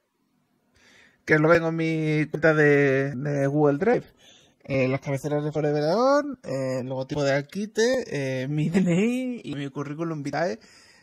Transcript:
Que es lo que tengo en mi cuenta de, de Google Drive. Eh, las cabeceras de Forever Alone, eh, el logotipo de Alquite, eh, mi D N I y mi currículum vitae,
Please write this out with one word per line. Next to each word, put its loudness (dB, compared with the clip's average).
Que 4
es 6
lo 4
que 8
tengo 2
en -4
mi 0
cuenta 2
de, 4
de -2
Google 2
Drive. 0
Eh, 0
las -2
cabeceras -4
de -4
Forever -2
Alone, 0
eh, -4
el -8
logotipo -4
de 2
Alquite, -2
eh, -4
mi -2
D 0
N 2
I -2
y -10
mi -8
currículum -8
vitae, -6